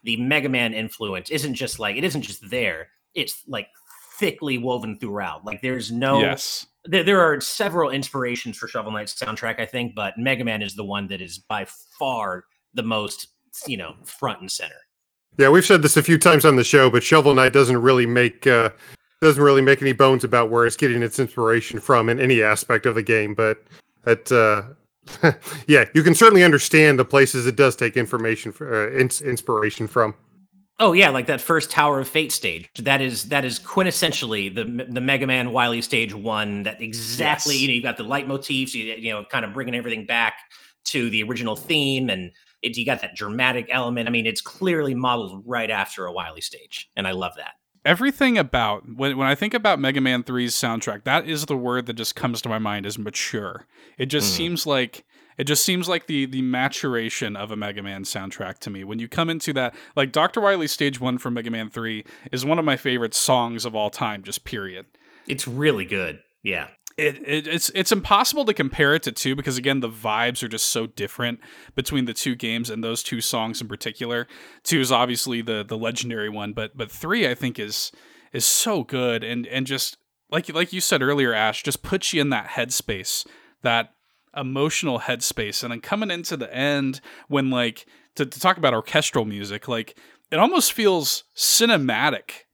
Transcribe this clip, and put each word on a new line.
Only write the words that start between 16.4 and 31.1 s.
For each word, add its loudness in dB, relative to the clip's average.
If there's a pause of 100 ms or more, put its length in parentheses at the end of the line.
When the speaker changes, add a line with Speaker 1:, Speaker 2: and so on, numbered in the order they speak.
Speaker 3:
on 8
the 4
show, 8
but 4
Shovel 6
Knight 6
doesn't 6
really 6
make, 2
uh, 6 (520)
doesn't 8
really 8
make 6
any 2
bones 6
about 4
where 4
it's 0
getting 2
its -4
inspiration 0
from 4
in 2
any 4
aspect 2
of 2
the 0
game. 0
But 0 (420)
it, 2
uh, 4 (600)
<laughs> 6 (360)
yeah, 8 (100)
you 6
can 6
certainly 10
understand 6
the 4
places 4
it 0
does 6
take 0
information -2
for, -2
uh, -4
ins-, 2
inspiration -2
from. 0 (680)
Speaker 1:
Oh, 6
yeah, 8
like 0